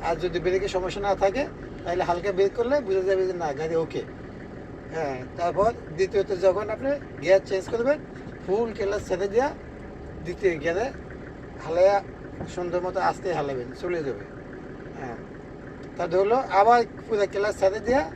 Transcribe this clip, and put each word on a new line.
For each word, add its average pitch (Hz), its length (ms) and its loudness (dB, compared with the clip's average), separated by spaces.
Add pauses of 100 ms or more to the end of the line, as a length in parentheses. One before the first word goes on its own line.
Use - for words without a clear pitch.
আর 165 160 2
যদি 170 220 -2
ব্রেকে 190 300 2
সমস্যা 185 320 -2
না 196 60 4 (100)
থাকে 202 200 4 (400)
তাহলে 175 260 0
হালকা 180 280 2
ব্রেক 196 220 6
করলে 247 160 2 (120)
বোঝা 190 220 2
যাবে 190 200 4
যে 185 40 -2 (100)
না, 156 60 -2 (100)
গাড়ি 160 240 -2
ওকে। - 180 -4 (920)
হ্যাঁ, 143 240 -2 (200)
তারপর 175 320 4 (280)
দ্বিতীয়ত 190 320 2 (160)
যখন 196 200 6 (100)
আপনি 262 140 -2 (320)
গিয়ার 285 280 8
চেঞ্জ 190 240 0
করবেন, 247 240 2 (460)
ফুল 220 240 0 (100)
ক্লাচ 202 320 0
ছেড়ে 185 240 0
দিয়া 254 140 4 (760)
দ্বিতীয় 175 360 0
গিয়ারে 170 240 0 (800)
হালাইয়া 185 340 6 (580)
সুন্দর 180 300 -2
মতো 185 140 -2 (100)
আস্তে 170 180 -4 (120)
হালাবেন, 135 280 -2 (140)
চলে 175 260 -2
যাবে। 107 160 -6 (760)
হ্যাঁ, 120 200 -8 (760)
তারপর 175 260 0
হলো 226 140 6 (220)
আবার 233 200 10 (280)
পুরো 208 260 4
ক্লাচ 202 280 0
ছেড়ে 190 260 4
দিয়া 262 140 6 (140)